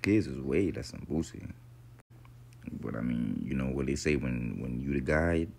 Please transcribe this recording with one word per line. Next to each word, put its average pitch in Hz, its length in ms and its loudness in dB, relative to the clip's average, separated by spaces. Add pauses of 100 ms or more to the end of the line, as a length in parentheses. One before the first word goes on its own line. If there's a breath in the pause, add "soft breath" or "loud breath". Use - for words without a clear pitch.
His 98 240 4
is 67 100 -6
way 73 320 2
less - 220 -8
than - 120 -12
Boosie. - 460 -4 (1300)
But, - 140 -6
I 55 60 -4
mean, 58 440 0
you - 100 -2
know 65 120 2
what 65 200 0
they 69 100 0
say, 76 180 2
when, 60 460 0
when 60 180 -4
you 67 140 -2
the 71 80 2
guy 80 480 4 (100)